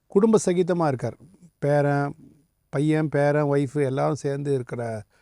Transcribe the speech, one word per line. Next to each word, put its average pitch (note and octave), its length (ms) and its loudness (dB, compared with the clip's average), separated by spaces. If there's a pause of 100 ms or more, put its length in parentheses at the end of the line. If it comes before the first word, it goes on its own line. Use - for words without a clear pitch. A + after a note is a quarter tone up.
குடும்ப A3 380 4
சகிதமா F3 420 0
இருக்கார். B2 300 -4 (420)
பேரன், C#3+ 560 0 (540)
பையன், D#3 400 0
பேரன், D3 360 2
ஒய்ஃப் C#3+ 400 0
எல்லாரும் C#3+ 300 -2
சேர்ந்து C#3 380 -4
இருக்கிற A#2+ 500 -6 (180)